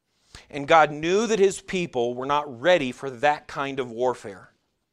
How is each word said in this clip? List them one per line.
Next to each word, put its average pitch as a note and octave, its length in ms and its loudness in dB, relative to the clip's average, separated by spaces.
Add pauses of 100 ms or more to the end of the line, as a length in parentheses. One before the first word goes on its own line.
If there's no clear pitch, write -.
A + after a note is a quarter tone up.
(500)
And C#3+ 160 -8
God D#3 240 6
knew F3 380 0
that G#3+ 100 2
his G3 220 2
people B2+ 540 -4
were B2+ 120 -8
not C#3+ 340 -2
ready D3+ 300 2
for C#3 200 -10
that C#3+ 360 0
kind C#3 320 -6
of B2 140 -6
warfare. A2+ 560 -4 (440)